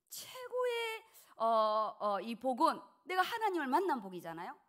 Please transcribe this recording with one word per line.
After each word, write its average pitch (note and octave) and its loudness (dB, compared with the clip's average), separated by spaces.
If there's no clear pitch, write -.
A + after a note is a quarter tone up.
최고의, A#4+ -4
어, A3 2
어, G3+ 0
이 A3+ -6
복은 C4 2
내가 F#4 0
하나님을 F#4 0
만난 D4 2
복이잖아요. F3+ -10